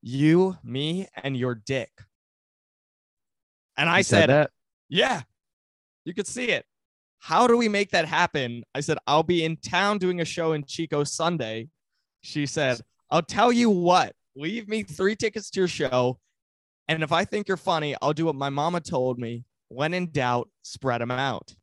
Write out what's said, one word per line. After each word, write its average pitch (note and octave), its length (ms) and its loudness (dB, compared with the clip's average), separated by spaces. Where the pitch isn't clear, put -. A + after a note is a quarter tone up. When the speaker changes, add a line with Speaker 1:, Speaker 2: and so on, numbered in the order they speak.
Speaker 1:
You, D#3+ 600 4
me, D3+ 520 -6
and C#3 200 -6
your B2 200 -2
dick." A#2+ 360 -6
And D#3 100 2
I F3 100 4
Speaker 2:
He G3 40 4
said - 180 4
Speaker 1:
said, D#3 80 6
Speaker 2:
that? C#3+ 220 4
Speaker 1:
"Yeah, G#3+ 320 0
you F3 80 -8
could F#3 140 -4
see A#3+ 220 -6
it. D#3 180 -2
How F#3+ 260 4
do A#3 100 6
we A#3+ 140 2
make G#3 220 0
that E3+ 120 2
happen?" D3 600 -2
I C#3 60 -4
said, D3+ 260 -2
"I'll D3 160 4
be E3 240 2
in D#3+ 100 -2
town G3+ 400 0
doing F3+ 240 -2
a D#3+ 60 -2
show E3 260 -2
in D3+ 140 -4
Chico D3+ 380 -4
Sunday." C#3 640 -4
She - 240 -4
said, C3+ 380 -2
"I'll E3 120 4
tell A3+ 280 2
you A#3+ 200 4
what, F3 440 2
leave G3 320 -8
me G#3+ 160 -4
three F#3 320 -2
tickets A3 340 -6
to F#3+ 100 -2
your F3+ 80 4
show. B2+ 520 0
And D#3+ 160 0
if D3 100 -2
I E3+ 120 2
think G#3 240 -6
you're F#3+ 80 0
funny, D3+ 440 -2
I'll D3 140 2
do E3 120 0
what D#3 100 0
my C#3 140 -4
mama D#3+ 300 -2
told B2+ 380 -2
me. A#2+ 260 -8
When D3 240 -4
in F3+ 180 -4
doubt, B2 380 0
spread A#2+ 400 -4
'em A#2+ 80 -4
out." B2+ 520 -4